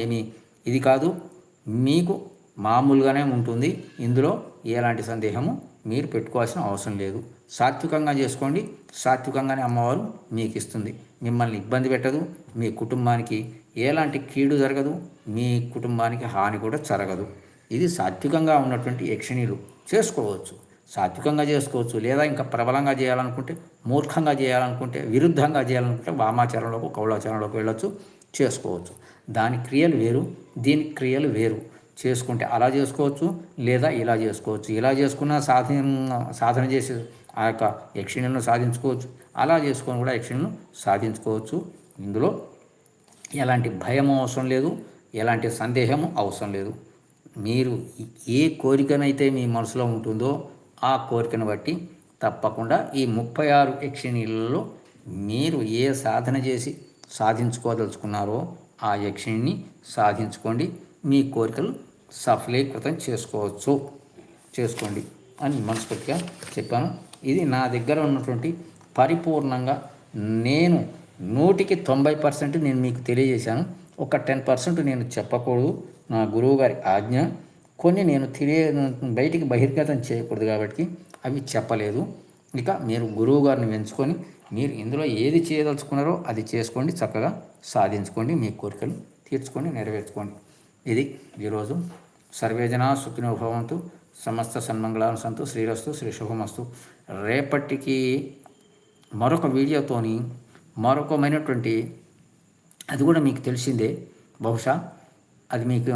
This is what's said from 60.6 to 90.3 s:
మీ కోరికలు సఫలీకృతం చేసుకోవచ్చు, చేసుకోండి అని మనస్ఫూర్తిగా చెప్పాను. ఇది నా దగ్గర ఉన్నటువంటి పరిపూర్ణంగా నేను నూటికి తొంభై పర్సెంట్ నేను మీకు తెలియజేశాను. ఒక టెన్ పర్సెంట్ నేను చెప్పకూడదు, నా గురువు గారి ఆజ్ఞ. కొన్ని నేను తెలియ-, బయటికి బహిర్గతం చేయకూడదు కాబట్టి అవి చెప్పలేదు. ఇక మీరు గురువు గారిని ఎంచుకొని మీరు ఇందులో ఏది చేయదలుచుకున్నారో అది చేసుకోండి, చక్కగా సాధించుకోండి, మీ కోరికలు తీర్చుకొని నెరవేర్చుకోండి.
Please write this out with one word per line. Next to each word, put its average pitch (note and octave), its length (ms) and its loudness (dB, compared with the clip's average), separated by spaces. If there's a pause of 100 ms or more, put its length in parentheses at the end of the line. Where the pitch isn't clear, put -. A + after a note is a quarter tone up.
మీ C#3 100 8 (160)
కోరికలు A#2 360 0 (520)
సఫలీకృతం B2+ 680 0 (120)
చేసుకోవచ్చు, G#2+ 680 -2 (800)
చేసుకోండి G#2 480 -4 (400)
అని C#3+ 140 0 (120)
మనస్ఫూర్తిగా A2+ 480 -4 (360)
చెప్పాను. B2+ 360 0 (400)
ఇది E3 120 2 (120)
నా B2+ 140 2
దగ్గర B2 300 0 (100)
ఉన్నటువంటి C3 420 0 (480)
పరిపూర్ణంగా C#3 800 2 (720)
నేను E3 340 4 (560)
నూటికి F#3 400 4 (140)
తొంభై C#3 240 4 (120)
పర్సెంట్ C#3+ 400 0
నేను C3 200 2
మీకు B2 240 -2
తెలియజేశాను. B2 540 2 (400)
ఒక C3 120 -2 (120)
టెన్ C3+ 220 0
పర్సెంట్ E3 300 2 (100)
నేను B2 140 0 (120)
చెప్పకూడదు, B2 560 0 (400)
నా A2+ 100 2 (140)
గురువు B2+ 260 6
గారి B2+ 140 6 (180)
ఆజ్ఞ. G#2+ 240 2 (640)
కొన్ని F#3 300 6
నేను C3+ 160 2 (100)
తెలియ-, D3+ 380 2 (440)
బయటికి D#3+ 340 2
బహిర్గతం C3+ 460 2 (100)
చేయకూడదు A#2 440 -2
కాబట్టి G#2+ 320 -2 (420)
అవి C3+ 140 -2 (140)
చెప్పలేదు. A2 480 -2 (520)
ఇక B2+ 160 -2 (180)
మీరు A#2 180 -2 (140)
గురువు C3+ 280 6
గారిని A#2+ 320 2
ఎంచుకొని C3+ 360 -2 (400)
మీరు C3 180 -2 (100)
ఇందులో C#3 220 -2 (180)
ఏది D#3 240 4
చేయదలుచుకున్నారో D3+ 640 0 (140)
అది A2 240 -2
చేసుకోండి, A#2+ 420 -2
చక్కగా A2+ 360 -2 (440)
సాధించుకోండి, G#2 680 0
మీ G#2+ 80 0 (120)
కోరికలు - 340 -6 (320)
తీర్చుకొని C3+ 500 -4
నెరవేర్చుకోండి. G#2 580 -6 (500)